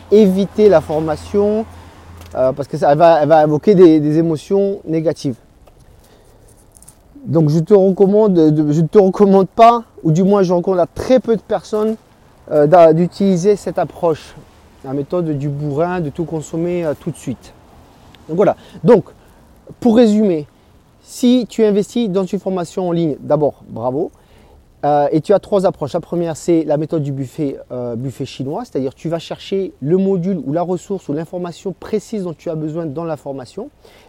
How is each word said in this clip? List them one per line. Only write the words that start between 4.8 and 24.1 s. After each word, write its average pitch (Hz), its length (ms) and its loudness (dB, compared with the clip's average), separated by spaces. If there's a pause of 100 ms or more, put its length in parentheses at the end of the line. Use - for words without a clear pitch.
négatives. 156 520 -4 (1900)
Donc, 156 240 0
je 156 80 0
te 165 160 0
recommande, 196 580 4
de, 156 400 2
je 156 80 0
ne 160 60 2
te 214 120 2
recommande 196 500 4
pas, 233 340 4 (220)
ou 160 80 2
du 170 100 0
moins, 196 200 2
je 180 120 0
recommande 180 260 0
à 165 60 0
très - 340 0
peu 226 160 -2
de 175 60 -6
personnes, 220 540 -4 (540)
euh, 147 160 2
d'a-, 165 280 8
d'utiliser 185 600 0
cette 180 220 -8
approche, 165 560 -4 (500)
la 135 100 -10
méthode 151 420 -4
du 139 120 -6
bourrin, 151 520 -4
de 151 80 -6
tout 160 160 -8
consommer, 165 600 -6
euh, 147 140 -4
tout - 120 -10
de - 60 -10
suite. - 360 -12 (760)
Donc, 156 80 -8
voilà. 175 200 2 (280)
Donc, 233 200 6 (760)
pour 226 160 2
résumer, 208 500 2 (560)
si 247 460 0
tu - 160 -2
investis 214 440 0
dans 190 160 -2
une 185 140 -6
formation 185 500 -6
en 170 40 -2
ligne, 165 280 -2
d'abord, 127 480 -2
bravo. 127 440 -6 (720)